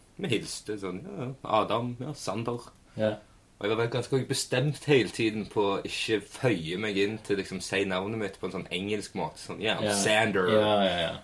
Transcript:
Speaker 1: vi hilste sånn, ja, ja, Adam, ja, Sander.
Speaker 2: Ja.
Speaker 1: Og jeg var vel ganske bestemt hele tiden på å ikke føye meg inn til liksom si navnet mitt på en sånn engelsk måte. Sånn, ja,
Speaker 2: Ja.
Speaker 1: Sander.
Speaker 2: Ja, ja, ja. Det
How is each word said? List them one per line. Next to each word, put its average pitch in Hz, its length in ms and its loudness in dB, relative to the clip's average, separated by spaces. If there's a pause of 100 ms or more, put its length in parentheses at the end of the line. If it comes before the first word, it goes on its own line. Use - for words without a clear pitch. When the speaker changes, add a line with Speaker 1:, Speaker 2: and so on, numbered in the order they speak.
(180)
Speaker 1:
vi 185 100 -4
hilste 107 500 -2
sånn, 95 260 -6
ja, 190 200 -8
ja, 135 80 -6 (120)
Adam, 110 560 0
ja, 151 120 -8
Sander. 117 480 -4 (360)
Speaker 2:
Ja. 107 180 2 (460)
Speaker 1:
Og 101 60 -2
jeg 110 100 2
var 117 100 2
vel 117 40 -4
ganske 123 380 0
bestemt 135 560 0
hele 127 240 6
tiden 107 380 0
på - 140 0
å 98 220 2
ikke - 400 -2
føye 90 560 0
meg 107 180 -2
inn 104 220 2
til 101 180 0
liksom 95 240 -6
si 98 240 0
navnet 95 340 -2
mitt 101 220 -4
på 98 60 -6
en 90 60 -6
sånn 90 180 -6
engelsk 98 440 -4
måte. 85 240 -4
Sånn, 85 220 -10
ja, 107 220 0
Speaker 2:
Ja. 104 120 2
Speaker 1:
Sander. 101 540 4
Speaker 2:
Ja, 104 360 6
ja, 90 160 2
ja. 80 120 -2
Det - 120 -10